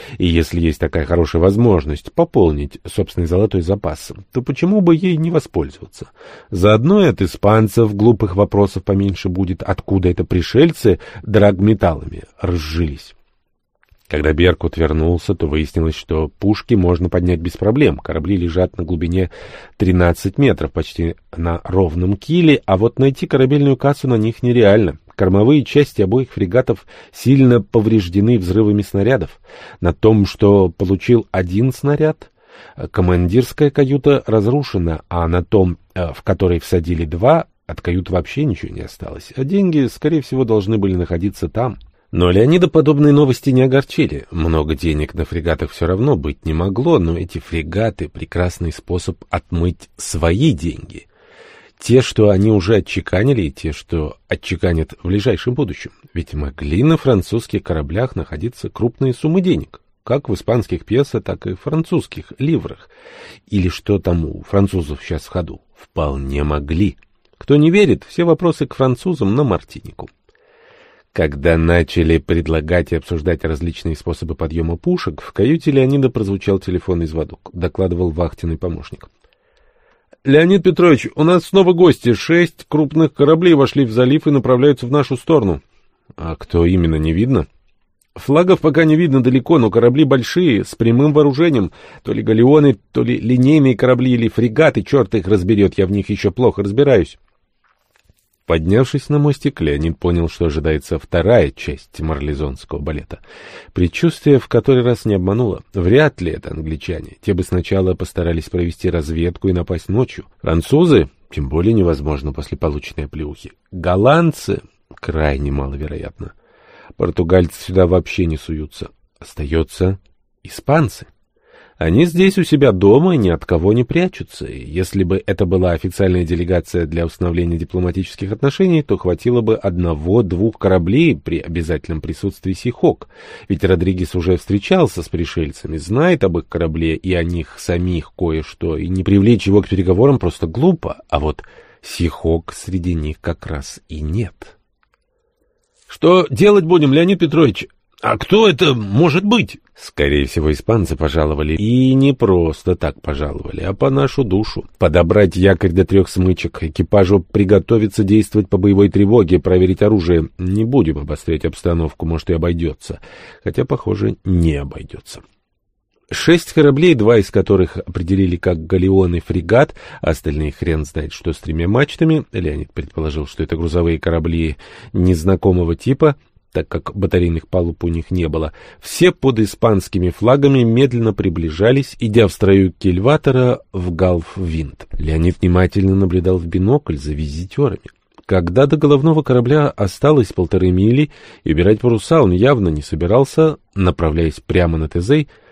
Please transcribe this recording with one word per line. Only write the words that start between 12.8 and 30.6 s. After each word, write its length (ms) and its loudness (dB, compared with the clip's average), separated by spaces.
Когда 260 0
Беркут 440 0
вернулся, 600 0
то 100 -4
выяснилось, 480 -2
что 460 -6
пушки 340 0
можно 340 0
поднять 300 0
без 140 -8
проблем. 440 0
Корабли 400 -4
лежат 400 -2
на 60 -8
глубине 480 -4
тринадцать 600 0
метров, 360 0
почти 420 -6
на 260 -4
ровном 540 -2
киле, 500 2
а 100 0
вот 220 0
найти 300 0
корабельную 480 2
кассу 320 -2
на 80 2
них 260 -2
нереально. 560 4
Кормовые 500 4
части 380 0
обоих 280 0
фрегатов 560 -2
сильно 480 4
повреждены 760 0
взрывами 460 0
снарядов. 580 -2
На 120 0
том, 340 4
что 440 2